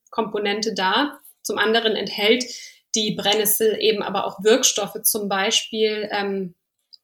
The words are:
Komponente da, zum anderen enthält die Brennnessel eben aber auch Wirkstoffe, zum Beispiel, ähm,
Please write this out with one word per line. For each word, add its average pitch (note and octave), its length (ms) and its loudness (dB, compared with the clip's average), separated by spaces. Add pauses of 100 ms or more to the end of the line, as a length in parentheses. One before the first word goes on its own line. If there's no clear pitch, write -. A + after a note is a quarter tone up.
(100)
Komponente G#3 640 -2
da, G3+ 440 0 (240)
zum G3+ 160 -4
anderen A3 380 2
enthält G#3+ 480 0 (500)
die G#3+ 200 0
Brennnessel G#3 680 2
eben G#3 220 2
aber G3 240 -2
auch F#3+ 160 -8
Wirkstoffe, G#3+ 600 2
zum G#3 260 -2
Beispiel, G#3+ 840 0
ähm, G3 420 -2 (500)